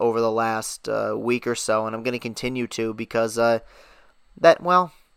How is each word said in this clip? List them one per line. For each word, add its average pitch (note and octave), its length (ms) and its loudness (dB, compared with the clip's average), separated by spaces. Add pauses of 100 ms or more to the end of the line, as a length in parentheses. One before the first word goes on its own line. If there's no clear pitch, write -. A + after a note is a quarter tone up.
over A2+ 220 2
the A2+ 100 2
last, A2 560 -4
uh, G#2+ 260 -2
week A#2+ 320 -2
or A#2+ 80 0
so, A2 320 -2
and A2 80 -6
I'm A2+ 80 -8
gonna B2 160 -4
continue B2 500 -6
to A2+ 260 -4
because, A2+ 420 -2
uh, A#2 220 4 (840)
that, - 220 6
well, F3+ 280 2 (260)